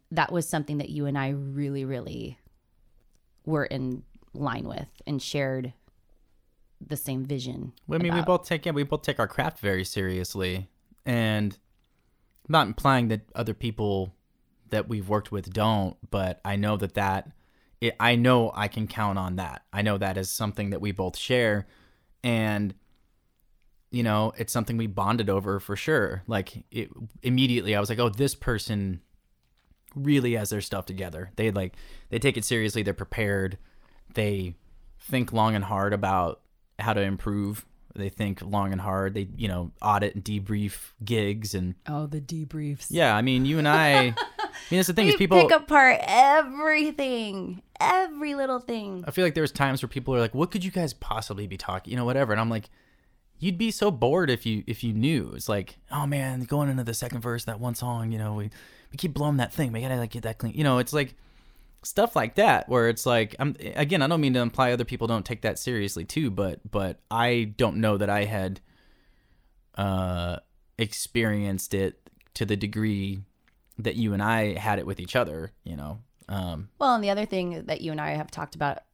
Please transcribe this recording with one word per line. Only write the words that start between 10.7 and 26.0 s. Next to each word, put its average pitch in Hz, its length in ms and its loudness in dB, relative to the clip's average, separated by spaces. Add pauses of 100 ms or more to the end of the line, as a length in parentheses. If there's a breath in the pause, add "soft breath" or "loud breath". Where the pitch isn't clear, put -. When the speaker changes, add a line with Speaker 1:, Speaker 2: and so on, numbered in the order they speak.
Speaker 2:
and 110 500 0 (880)
I'm 151 60 -2
not 151 140 6
implying 123 420 2
that 107 140 -2 (120)
other 113 200 -2
people 101 600 -2 (540)
that 107 200 -2
we've 104 200 -6
worked 104 240 0
with 95 200 -6
don't, 107 440 2 (140)
but 95 340 -2
I 101 120 -2
know 104 200 0
that, 95 180 -4
that 98 360 0 (500)
it, 117 180 0
I 120 180 4
know 120 380 6
I 104 140 -2
can 110 180 -4
count 101 320 -2
on 92 180 -4
that. 87 260 -8 (100)
I 101 100 -2
know 104 160 2
that 95 200 -2
is 95 120 -4
something 104 400 -4
that 95 100 -4
we 101 120 -2
both 92 240 -4
share, 113 500 2 (560 soft breath)
and, 107 520 0 (1160)
you 120 120 -2
know, 107 340 2
it's - 160 -6
something 117 240 -2
we 113 120 0
bonded 104 420 0
over 98 300 0
for 101 160 -6
sure. 107 500 0